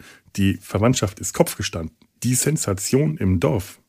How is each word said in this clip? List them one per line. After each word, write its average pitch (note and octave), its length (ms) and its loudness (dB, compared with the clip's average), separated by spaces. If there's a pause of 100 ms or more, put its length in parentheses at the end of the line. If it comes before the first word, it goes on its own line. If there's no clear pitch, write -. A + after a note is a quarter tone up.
(360)
Die G2 180 2
Verwandtschaft A2 680 0
ist - 140 -8
Kopf - 220 2
gestanden. E2 400 -8 (260)
Die B2 120 0
Sensation D3 800 0
im F#2 240 2
Dorf. - 380 -2 (100)